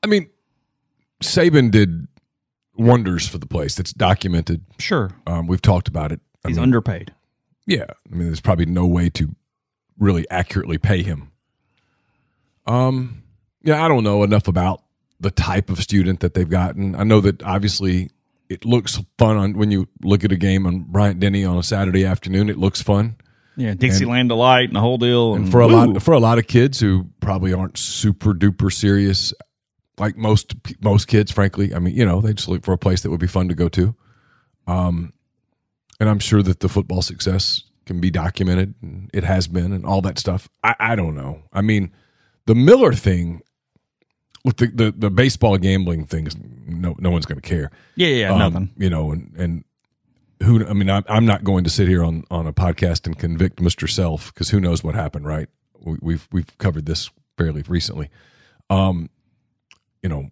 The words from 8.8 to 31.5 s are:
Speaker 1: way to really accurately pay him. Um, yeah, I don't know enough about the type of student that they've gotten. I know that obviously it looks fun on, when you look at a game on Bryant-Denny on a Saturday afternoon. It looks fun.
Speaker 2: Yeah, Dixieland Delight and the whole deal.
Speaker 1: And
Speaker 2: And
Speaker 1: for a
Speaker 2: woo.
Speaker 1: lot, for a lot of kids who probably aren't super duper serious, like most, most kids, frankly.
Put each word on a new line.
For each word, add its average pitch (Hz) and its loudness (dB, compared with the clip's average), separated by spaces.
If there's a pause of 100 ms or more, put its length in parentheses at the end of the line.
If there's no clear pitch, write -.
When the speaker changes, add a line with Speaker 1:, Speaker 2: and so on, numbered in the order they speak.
Speaker 1:
way 87 2
to 78 -4 (640)
really 95 0
accurately 87 -4
pay 98 0
him. 76 -8 (1300)
Um, 127 -2 (400)
yeah, 156 2
I 165 2
don't 135 4
know 104 4
enough 101 2
about 92 -2 (360)
the 98 -4
type 90 -2
of 87 -4
student 92 0
that 87 -2
they've 90 -2
gotten. 92 -2
I - -4
know 107 6
that 95 0
obviously 95 -2 (400)
it - -12
looks 113 0 (180)
fun 110 4
on, 98 0
when 104 0
you 95 0 (160)
look 95 2
at 101 2
a 95 0
game 95 0
on 90 -2
Bryant-Denny 98 0
on 90 0
a 87 -2
Saturday 95 0
afternoon. 95 -2
It - -6
looks 95 -2
fun. 107 0 (400)
Speaker 2:
Yeah, 113 -4
Dixieland 120 2
Delight 123 4
and - -6
the 98 0
whole 117 2
deal. 120 2
Speaker 1:
And 104 -2
Speaker 2:
And 92 -2
Speaker 1:
for 120 8
a 117 8
Speaker 2:
woo. 117 6
Speaker 1:
lot, 92 -2
for 165 4
a 143 6
lot 117 4
of 113 -2
kids 131 2
who 95 2 (120)
probably 95 -2
aren't 92 -6
super - -2
duper 95 0
serious, 101 0 (640)
like 104 -6
most, 107 0 (260)
most 101 2
kids, 104 2
frankly. 98 -2